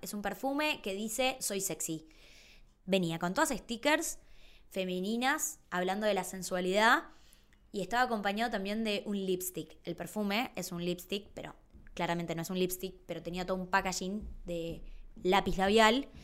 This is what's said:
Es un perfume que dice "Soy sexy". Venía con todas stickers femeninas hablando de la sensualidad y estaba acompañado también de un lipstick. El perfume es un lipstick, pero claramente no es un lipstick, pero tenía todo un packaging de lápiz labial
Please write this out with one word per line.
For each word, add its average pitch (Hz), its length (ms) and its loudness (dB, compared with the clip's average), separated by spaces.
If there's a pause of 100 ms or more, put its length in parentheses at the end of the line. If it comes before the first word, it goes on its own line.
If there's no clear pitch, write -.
Es - 120 -8
un 208 80 -6
perfume 277 600 -2
que 196 120 -4
dice 226 460 0
"Soy 202 220 -2
sexy". 165 460 -4 (800)
Venía 175 340 0
con 180 140 0
todas 302 160 4
stickers 285 720 0 (500)
femeninas 208 880 0 (100)
hablando 190 380 0
de 208 60 4
la 190 100 0
sensualidad 190 800 4 (720)
y 202 80 -2
estaba 233 220 2
acompañado 220 460 0
también 214 360 -2
de 208 200 0
un 202 200 -2
lipstick. 180 580 -4
El 170 140 -6
perfume 208 580 -2
es - 160 -6
un 175 140 -4
lipstick, 180 480 -4
pero - 220 -12 (380)
claramente 170 420 -2
no 165 60 -2
es 165 80 -6
un 185 80 -2
lipstick, 180 380 0 (100)
pero 165 160 -8
tenía 175 240 -6
todo 185 120 0
un 185 100 -6
packaging 190 580 0 (200)
de 165 360 -4 (420)
lápiz 190 340 4
labial 220 500 6 (160)